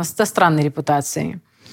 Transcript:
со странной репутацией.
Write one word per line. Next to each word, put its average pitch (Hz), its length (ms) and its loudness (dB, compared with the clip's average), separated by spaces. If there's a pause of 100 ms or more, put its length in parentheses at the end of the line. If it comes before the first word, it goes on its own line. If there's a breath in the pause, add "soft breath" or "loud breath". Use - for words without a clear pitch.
со 208 220 -2
странной 165 380 2
репутацией. 147 760 -2 (340 loud breath)